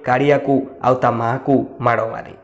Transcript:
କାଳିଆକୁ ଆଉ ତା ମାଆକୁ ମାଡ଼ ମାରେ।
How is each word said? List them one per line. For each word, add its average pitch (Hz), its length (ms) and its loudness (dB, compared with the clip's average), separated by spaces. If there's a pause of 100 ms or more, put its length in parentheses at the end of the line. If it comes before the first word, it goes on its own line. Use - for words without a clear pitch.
କାଳିଆକୁ 139 500 2 (260)
ଆଉ 127 140 2
ତା 127 160 0
ମାଆକୁ 117 440 0 (240)
ମାଡ଼ 117 220 2 (100)
ମାରେ। - 220 -12 (100)